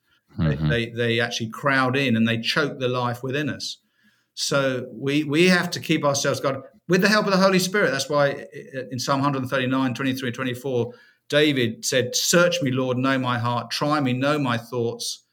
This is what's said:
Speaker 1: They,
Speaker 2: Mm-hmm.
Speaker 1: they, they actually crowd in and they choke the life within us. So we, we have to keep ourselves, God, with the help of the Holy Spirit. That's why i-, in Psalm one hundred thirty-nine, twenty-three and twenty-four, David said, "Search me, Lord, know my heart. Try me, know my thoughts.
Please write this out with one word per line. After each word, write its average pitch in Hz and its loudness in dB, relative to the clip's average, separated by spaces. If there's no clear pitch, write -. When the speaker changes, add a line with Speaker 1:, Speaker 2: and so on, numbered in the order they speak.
Speaker 1:
They, 85 0
Speaker 2:
Mm-hmm. 76 0
Speaker 1:
they, 117 0
they 117 0
actually 117 -4
crowd 135 0
in 131 2
and 113 4
they 117 2
choke 135 -2
the 127 0
life 120 -4
within 135 -4
us. - -10
So 131 0
we, 143 0
we 160 4
have 175 2
to 127 -6
keep 151 0
ourselves, 139 0
God, 135 -2
with 185 4
the 202 6
help 214 4
of 196 2
the 185 4
Holy 190 6
Spirit. 185 2
That's 135 -4
why 143 4
i-, - -8
in 127 -6
Psalm 139 0
one 143 2
hundred 131 -4
thirty-nine, 131 0
twenty-three 131 -4
and 117 -6
twenty-four, 123 -4
David 135 2
said, - 0
"Search 175 4
me, 131 0
Lord, 127 0
know 131 0
my 123 0
heart. 120 -2
Try 151 0
me, 127 0
know 143 0
my 120 0
thoughts. 117 -6